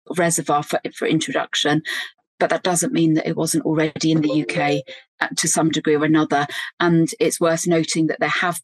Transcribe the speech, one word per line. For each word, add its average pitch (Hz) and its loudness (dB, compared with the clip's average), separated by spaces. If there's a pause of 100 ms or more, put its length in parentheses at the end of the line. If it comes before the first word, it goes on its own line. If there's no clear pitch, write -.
(160)
reservoir 165 2
for, - -2 (140)
for - -4
introduction. 156 0 (560)
But 175 2
that 165 -2
doesn't 175 0
mean 165 4
that 156 0
it 165 -4
wasn't 160 0
already 160 0
in 160 4
the 151 2
U 151 0
K, 143 0 (380)
uh, 139 -2 (100)
to 165 0
some 160 2
degree 151 0
or 147 0
another. 151 2 (320)
And 165 4 (100)
it's - 0
worth 165 0
noting 165 2
that 160 -4
there 151 0
have 175 -2